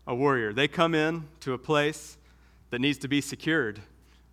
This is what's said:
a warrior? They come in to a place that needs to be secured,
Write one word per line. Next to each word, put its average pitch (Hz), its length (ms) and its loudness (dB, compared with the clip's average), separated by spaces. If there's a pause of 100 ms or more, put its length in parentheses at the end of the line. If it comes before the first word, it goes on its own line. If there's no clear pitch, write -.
a 131 80 -4
warrior? 123 380 2
They 135 160 2
come 165 260 2
in 156 340 0 (140)
to 131 120 -4
a 120 40 -4
place 151 600 -2 (540)
that 123 80 -2
needs 139 200 0
to 139 80 -6
be 139 140 0
secured, 135 580 -2 (540)